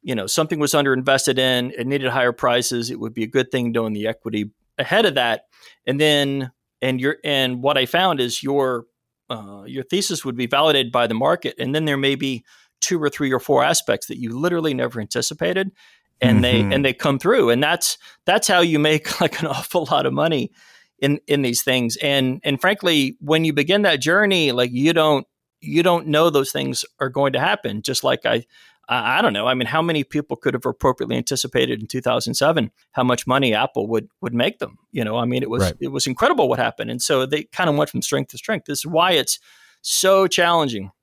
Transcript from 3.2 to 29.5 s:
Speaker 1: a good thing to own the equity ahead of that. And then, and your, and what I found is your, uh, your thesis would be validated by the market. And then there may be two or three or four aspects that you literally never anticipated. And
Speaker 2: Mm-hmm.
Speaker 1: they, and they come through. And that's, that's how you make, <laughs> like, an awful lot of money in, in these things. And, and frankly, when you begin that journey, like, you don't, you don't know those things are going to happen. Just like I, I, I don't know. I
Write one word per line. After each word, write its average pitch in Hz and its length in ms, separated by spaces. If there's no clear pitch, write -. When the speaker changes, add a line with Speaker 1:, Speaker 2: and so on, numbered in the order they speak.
Speaker 1:
a 110 60
good 127 240
thing 120 220
to 117 60
own 110 120
the 104 160
equity 107 420
ahead 196 280
of 160 80
that. 117 300
And 139 140
then, 139 500
and 131 180
your, 139 220
and 131 400
what 143 160
I 127 80
found 170 320
is 120 240
your, 131 440
uh, 101 360
your 131 180
thesis 180 400
would 127 120
be 123 100
validated 139 440
by 120 160
the 113 80
market. 139 440
And 127 160
then 156 100
there 147 120
may 139 200
be 135 280
two 175 200
or 151 80
three 139 240
or 127 60
four 131 240
aspects 131 460
that - 100
you 117 180
literally 160 380
never 120 260
anticipated. 170 720
And 113 240
Speaker 2:
Mm-hmm. 120 240
Speaker 1:
they, 95 60
and 139 100
they 131 80
come 139 260
through. 190 320
And 120 100
that's, 160 380
that's 180 220
how 185 140
you 165 180
make, 151 420
<laughs> - 0
like, - 200
an 160 80
awful 147 420
lot 139 160
of 131 60
money 147 400
in, 143 260
in 143 160
these 120 200
things. 123 340
And, 139 480
and 139 160
frankly, 170 600
when 160 240
you 156 80
begin 156 300
that 165 180
journey, 170 520
like, 123 200
you 139 200
don't, 156 340
you 151 220
don't 175 240
know 160 240
those 139 220
things 135 320
are 135 80
going 135 240
to 131 80
happen. 135 420
Just - 220
like 131 200
I, 117 200
I, 120 300
I 202 40
don't 190 100
know. 104 160
I 127 60